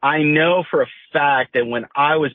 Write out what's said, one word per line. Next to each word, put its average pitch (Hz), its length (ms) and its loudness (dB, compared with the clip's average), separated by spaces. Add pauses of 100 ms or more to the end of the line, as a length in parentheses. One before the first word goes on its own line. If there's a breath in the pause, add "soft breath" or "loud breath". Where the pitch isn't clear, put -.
I 147 160 0
know 156 500 2
for 143 140 0
a 120 40 -4 (240)
fact 139 440 0
that 120 100 0
when 117 200 -6 (100)
I 147 220 2
was 147 180 -2